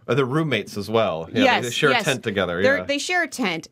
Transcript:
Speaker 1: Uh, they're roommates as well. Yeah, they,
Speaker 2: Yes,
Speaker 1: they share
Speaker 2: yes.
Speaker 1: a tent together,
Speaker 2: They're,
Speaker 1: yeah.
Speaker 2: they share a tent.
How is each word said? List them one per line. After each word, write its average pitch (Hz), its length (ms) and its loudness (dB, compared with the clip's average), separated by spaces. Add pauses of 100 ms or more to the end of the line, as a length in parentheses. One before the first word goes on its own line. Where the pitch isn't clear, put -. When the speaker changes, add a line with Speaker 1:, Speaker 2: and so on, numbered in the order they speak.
Speaker 1:
Uh, 120 80 0
they're 135 100 2
roommates 127 520 -2
as 101 120 -6
well. 92 380 0
Yeah, - 60 -16
they, 254 100 2
Speaker 2:
Yes, 247 220 4
Speaker 1:
they - 60 -4
share - 200 2
Speaker 2:
yes. 233 100 2
Speaker 1:
a - 40 -2
tent 131 180 -2
together, 92 400 0
Speaker 2:
They're, 277 160 4
Speaker 1:
yeah. - 60 -6
Speaker 2:
they 285 120 -2
share 349 260 -2
a 311 40 -6
tent. 190 440 -4